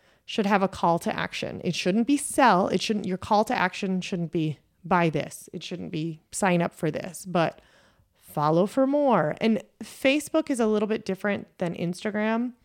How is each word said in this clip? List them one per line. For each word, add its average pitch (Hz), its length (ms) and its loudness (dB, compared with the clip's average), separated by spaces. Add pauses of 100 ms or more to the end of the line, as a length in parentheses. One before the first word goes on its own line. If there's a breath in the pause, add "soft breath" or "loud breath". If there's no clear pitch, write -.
(260 soft breath)
should 208 200 -2
have 202 160 4
a 190 60 2
call 170 320 0
to - 180 -4
action. - 460 -6
It 175 100 -2
shouldn't 220 320 0
be 285 120 4
sell. 220 500 4
It 196 140 0
shouldn't, 208 240 -2
your 180 120 -4
call 214 280 2
to 247 120 -2
action 185 440 -2
shouldn't 175 300 -4
be 156 260 0 (260)
buy 170 260 2
this. - 420 -6
It 170 100 -12
shouldn't 175 300 -10
be 160 280 -6 (100)
sign 180 320 2
up - 120 -2
for 156 160 -2
this, - 360 -10
but 175 340 -2 (600 soft breath)
follow 160 460 2
for 262 200 2
more. 262 540 2
And 226 220 2 (200)
Facebook 294 680 0
is 262 80 0
a 226 80 2
little 214 220 2
bit 220 160 -4
different 196 420 -4 (120)
than 175 160 -2
Instagram 214 800 -2 (120)